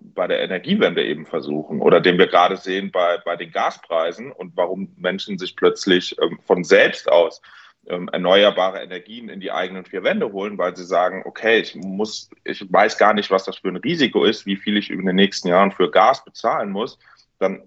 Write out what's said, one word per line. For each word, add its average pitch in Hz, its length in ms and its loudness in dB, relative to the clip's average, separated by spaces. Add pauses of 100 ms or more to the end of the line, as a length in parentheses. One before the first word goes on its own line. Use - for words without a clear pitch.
bei - 260 -6
der - 140 -2
Energiewende 90 640 0
eben 76 220 -6
versuchen 73 560 -6
oder 85 180 6
den 87 160 4
wir 90 100 6
gerade 90 300 4
sehen 95 340 -6
bei, 87 320 0
bei 85 140 -6
den 87 160 -12
Gaspreisen 95 800 -4
und 90 240 -16
warum 92 400 -4
Menschen 92 400 -6
sich 90 200 -10
plötzlich, 90 640 0
ähm, 82 240 -2
von 90 180 0
selbst 101 480 2
aus, - 300 2 (460)
ähm, 90 240 -8
erneuerbare 92 680 4
Energien 104 480 -16
in 95 120 -14
die 95 100 -8
eigenen 92 340 -6
vier 95 200 -8
Wände 156 260 0
holen, 101 260 -6
weil 90 200 -2
sie 90 80 -14
sagen, 90 400 0
„Okay, 110 340 0
ich - 160 -4
muss, 98 560 -8 (140)
ich - 280 -8
weiß 104 240 2
gar 104 160 6
nicht, 104 200 -2
was 95 100 4
das 90 140 -10
für - 120 -8
ein 90 80 -4
Risiko 131 460 0
ist, 107 240 0
wie 98 80 -2
viel 104 220 -4
ich 104 140 -2
in 92 140 -6
den 92 120 0
nächsten 98 320 2
Jahren 95 240 4
für 87 180 2
Gas 110 340 4
bezahlen 120 460 -4
muss, 104 300 -8 (400)
dann 95 260 -2